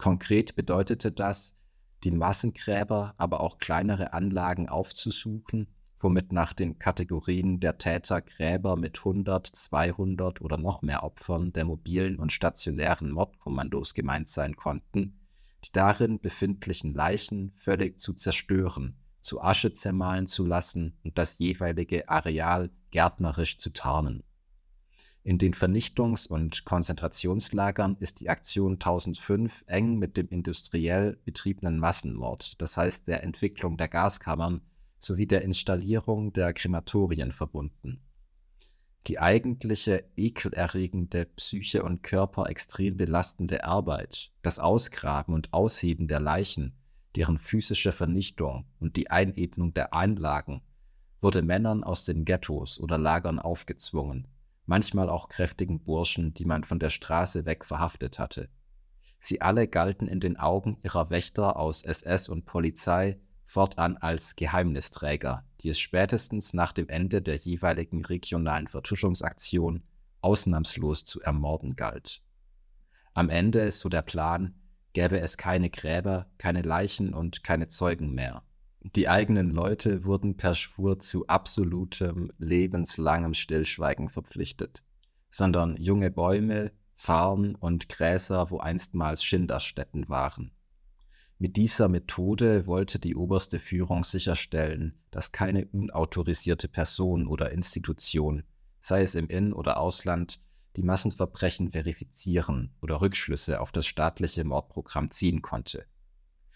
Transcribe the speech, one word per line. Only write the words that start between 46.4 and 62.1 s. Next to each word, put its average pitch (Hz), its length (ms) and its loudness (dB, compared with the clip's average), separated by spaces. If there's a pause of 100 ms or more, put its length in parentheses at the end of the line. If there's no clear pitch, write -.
deren 82 220 4
physische 104 560 0
Vernichtung 80 720 0 (120)
und 82 200 -2
die - 120 0
Einebnung 90 640 2
der - 200 -2
Anlagen, 80 680 0 (600)
wurde 92 200 6
Männern 107 440 2
aus 90 180 -2
den 80 220 0
Ghettos 80 520 0
oder 80 200 0
Lagern 82 420 2
aufgezwungen, 73 880 -4 (380)
manchmal 95 440 2
auch 85 180 -4
kräftigen 87 560 -2
Burschen, 80 500 0
die 85 120 -6
man 82 180 0
von 87 160 -2
der 78 100 2
Straße 80 560 -2
weg 80 200 -4
verhaftet 76 520 -4
hatte. - 320 -8 (680)
Sie - 220 -4
alle 104 260 4
galten 92 400 0
in 90 140 -2
den 87 160 0
Augen 95 460 2
ihrer 82 260 0
Wächter 90 480 0
aus 78 260 -2
S - 180 -4
S 90 280 0